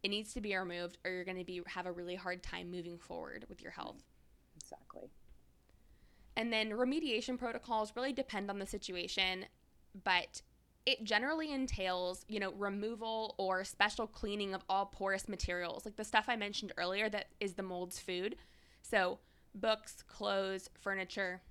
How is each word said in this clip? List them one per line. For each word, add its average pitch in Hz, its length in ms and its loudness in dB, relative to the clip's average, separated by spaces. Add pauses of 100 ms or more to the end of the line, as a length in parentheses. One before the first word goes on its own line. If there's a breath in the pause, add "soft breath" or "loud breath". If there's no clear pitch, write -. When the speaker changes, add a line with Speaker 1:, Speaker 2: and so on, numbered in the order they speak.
Speaker 1:
it 196 60 0
needs 208 240 -4
to 247 80 -6
be 202 140 -2
removed, 175 500 -4
or 185 60 0
you're 180 140 -4
gonna 185 180 -6
be, 175 240 -6
have 180 180 -6
a 180 60 -2
really 175 240 -6
hard 180 260 -6
time 175 300 -6
moving 175 260 -6
forward - 520 -8
with 190 120 -14
your - 100 -10
health. - 300 -10 (560)
Speaker 2:
Exactly. - 520 -14 (1300 soft breath)
Speaker 1:
And 226 180 0
then 214 180 2
remediation 254 680 2
protocols 233 580 0
really 262 180 0
depend 220 360 -2
on 196 100 -2
the 196 60 -2
situation, 185 800 0 (580)
but 180 380 4 (440)
it 262 180 4
generally 277 480 4
entails, 185 760 0
you 208 120 -2
know, 196 140 0
removal 214 840 -2
or 190 260 2
special 214 440 6
cleaning 202 460 -2
of 190 160 -4
all 196 160 4
porous 196 420 0
materials, 180 580 -2
like 208 120 -8
the 214 60 -4
stuff 214 240 6
I 240 100 4
mentioned 202 400 -2
earlier 196 320 2
that 202 180 -2 (120)
is 196 140 0
the 190 100 -2
mold's 180 360 -4
food. 185 380 -2 (440 loud breath)
So 190 380 4 (340 soft breath)
books, 220 540 0
clothes, 196 640 0 (100)
furniture. 190 720 0